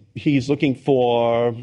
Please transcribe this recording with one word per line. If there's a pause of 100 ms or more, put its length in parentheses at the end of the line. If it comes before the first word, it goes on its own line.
(140)
he's
looking
for